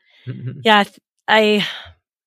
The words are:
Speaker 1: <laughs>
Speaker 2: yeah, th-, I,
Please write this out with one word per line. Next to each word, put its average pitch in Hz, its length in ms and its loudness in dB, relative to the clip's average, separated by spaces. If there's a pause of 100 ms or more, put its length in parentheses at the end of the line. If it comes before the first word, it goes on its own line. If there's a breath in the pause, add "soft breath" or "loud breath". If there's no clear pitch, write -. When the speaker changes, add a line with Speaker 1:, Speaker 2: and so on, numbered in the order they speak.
(260 soft breath)
Speaker 1:
<laughs> 127 380 -14
Speaker 2:
yeah, 208 200 4
th-, - 160 -10 (280)
I, 214 400 2 (600 loud breath)